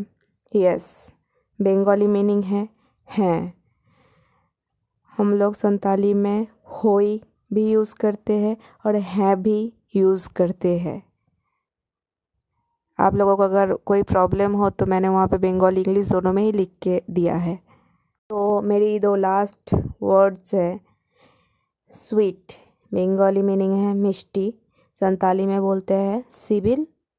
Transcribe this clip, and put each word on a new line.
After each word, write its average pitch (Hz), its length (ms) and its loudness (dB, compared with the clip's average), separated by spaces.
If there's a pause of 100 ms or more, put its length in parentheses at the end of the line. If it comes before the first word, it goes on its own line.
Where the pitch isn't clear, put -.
(520)
यस, - 600 -2 (460)
बंगाली 196 480 2
मीनिंग 202 380 0
है 202 240 -4 (400)
हैं। 175 460 -2 (1600)
हम 202 160 2
लोग 208 220 0
संताली 202 580 0
में 202 320 -2 (280)
होई 208 460 0 (300)
भी 214 200 0
यूज़ 214 240 0
करते 208 400 -2
हैं 214 220 -2 (300)
और 214 100 0
हैं 190 460 0
भी 214 300 -2 (220)
यूज़ 190 340 2
करते 180 500 -2
हैं। 175 240 -8 (2000)
आप 196 160 2
लोगों 196 220 4
को 202 60 2
अगर 190 300 2 (140)
कोई 202 160 2
प्रॉब्लम 190 500 0
हो 202 180 2
तो 196 160 -2
मैंने 190 220 0
वहाँ 190 200 2
पे 190 100 0
बंगाली, 185 440 2
इंग्लिश 196 260 0
दोनों 185 240 0
में 196 100 0
ही 214 100 0
लिख 196 200 -2 (100)
के 180 180 -2 (100)
दिया 170 260 0
है। 175 180 -4 (760)
तो 208 320 0
मेरी 208 360 0
दो 202 180 0
लास्ट 196 580 -2 (280)
वर्ड्स 196 520 2
है 180 260 -2 (1120)
स्वीट, - 600 -2 (400)
बंगाली 196 500 0
मीनिंग 196 320 0
है 202 200 0
मिष्टी, 196 580 -2 (440)
संताली 190 500 0
में 196 140 0
बोलते 190 340 0
हैं 196 280 -2 (100)
सिबिल 220 540 0 (320)